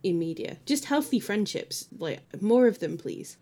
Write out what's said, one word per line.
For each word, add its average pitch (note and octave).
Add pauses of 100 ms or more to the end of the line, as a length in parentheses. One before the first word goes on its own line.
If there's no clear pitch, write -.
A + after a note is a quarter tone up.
in F3
media. E3 (100)
Just -
healthy C#4+
friendships, - (100)
like, D#3+ (220)
more A#3+
of G#3+
them, D#3+
please. -